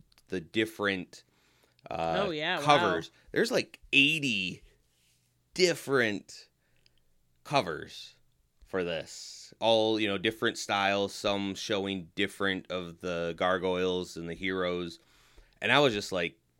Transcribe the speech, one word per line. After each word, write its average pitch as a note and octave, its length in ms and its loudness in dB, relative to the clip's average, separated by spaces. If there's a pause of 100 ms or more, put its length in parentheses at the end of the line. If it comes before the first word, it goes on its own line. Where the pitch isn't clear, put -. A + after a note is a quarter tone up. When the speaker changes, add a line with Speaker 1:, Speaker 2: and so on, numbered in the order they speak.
(280)
Speaker 1:
the F#2 120 -4
different, G2+ 840 -2 (680)
uh, E3 360 0
Speaker 2:
Oh, F#3 40 -4
yeah, D#3+ 280 -4
wow. C#3+ 60 -4
Speaker 1:
covers. E3 460 4 (200)
There's, A3+ 220 2
like, - 260 -2 (140)
eighty C#3 680 2 (920)
different C3+ 960 0 (960)
covers - 680 -4 (520)
for F#2+ 180 -2
this. - 760 -8
All, A2 400 4
you G#2+ 80 0
know, G2 100 -2
different A2 400 0
styles, G2+ 540 2
some G2+ 420 -2
showing F#2+ 600 -4
different G2 560 -2
of F2 300 -6
the E2+ 360 -4
gargoyles F2+ 800 0
and E2+ 120 -8
the E2+ 60 -8
heroes. F2+ 640 -2 (600)
And G#2 100 0
I C3 100 6
was C#3 120 6
just G#2 180 -4
like, F2 280 -2 (220)